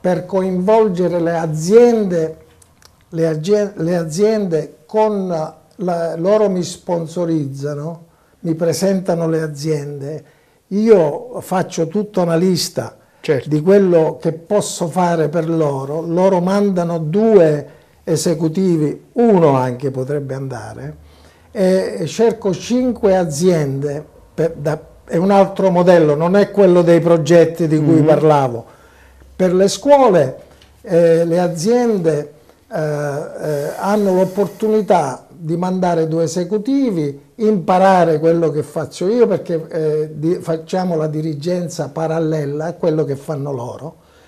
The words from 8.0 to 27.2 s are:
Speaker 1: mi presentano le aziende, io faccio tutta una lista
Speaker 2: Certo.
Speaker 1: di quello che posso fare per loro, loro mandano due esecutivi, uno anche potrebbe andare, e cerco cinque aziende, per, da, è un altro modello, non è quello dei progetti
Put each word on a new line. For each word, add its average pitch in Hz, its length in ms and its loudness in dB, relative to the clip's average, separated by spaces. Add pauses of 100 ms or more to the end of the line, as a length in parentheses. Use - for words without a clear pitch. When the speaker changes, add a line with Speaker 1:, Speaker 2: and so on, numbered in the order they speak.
Speaker 1:
mi 165 140 -4
presentano 170 760 0
le 160 140 0
aziende, 147 840 -6 (440)
io 190 720 2
faccio 170 480 -4
tutta 208 320 -4
una 170 160 0
lista 165 640 -2 (260)
Speaker 2:
Certo. 156 240 -2
Speaker 1:
di 151 140 0
quello 175 580 4
che 165 120 -2
posso - 540 -4
fare 170 440 0
per 160 180 -2
loro, 147 540 -2
loro 180 400 2
mandano 180 560 0
due 165 680 2 (380)
esecutivi, 165 1080 -2
uno 190 420 4
anche 127 360 -2
potrebbe 131 440 -6
andare, 131 640 -12 (540)
e 190 560 0
cerco 208 460 0
cinque 226 640 0
aziende, 151 880 0 (300)
per, 160 180 -2
da, 151 260 -6 (280)
è - 100 -4
un 185 140 2
altro 196 400 2
modello, 175 440 4
non 170 220 0
è 202 140 2
quello 180 320 4
dei 170 180 6
progetti 165 680 4